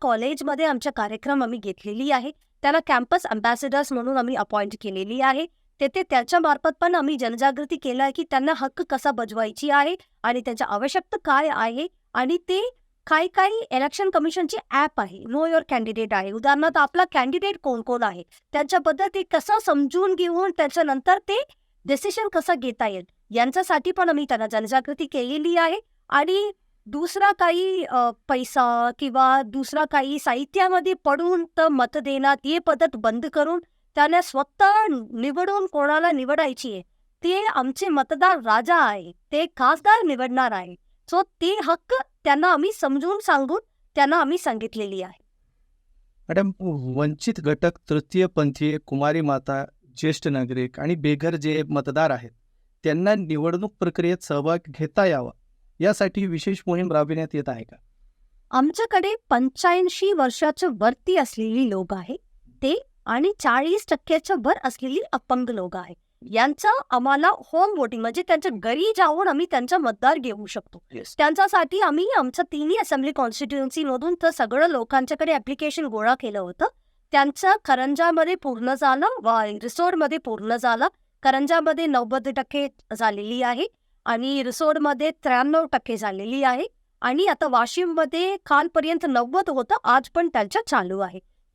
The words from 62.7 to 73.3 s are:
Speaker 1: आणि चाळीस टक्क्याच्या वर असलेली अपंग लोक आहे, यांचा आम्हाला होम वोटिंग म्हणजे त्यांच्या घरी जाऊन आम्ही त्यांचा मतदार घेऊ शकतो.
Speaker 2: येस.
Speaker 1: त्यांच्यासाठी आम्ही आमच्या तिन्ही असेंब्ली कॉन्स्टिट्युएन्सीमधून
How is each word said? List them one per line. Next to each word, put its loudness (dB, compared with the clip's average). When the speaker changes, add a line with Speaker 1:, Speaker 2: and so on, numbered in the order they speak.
Speaker 1:
आणि 2
चाळीस 0
टक्क्याच्या 0
वर 4
असलेली -4
अपंग -2
लोक -6
आहे, -14
यांचा 2
आम्हाला 2
होम 0
वोटिंग -2
म्हणजे -4
त्यांच्या 0
घरी 0
जाऊन 4
आम्ही 0
त्यांचा 0
मतदार 2
घेऊ -8
शकतो. -14
Speaker 2:
येस. -14
Speaker 1:
त्यांच्यासाठी 2
आम्ही 2
आमच्या 0
तिन्ही 0
असेंब्ली 0
कॉन्स्टिट्युएन्सीमधून -4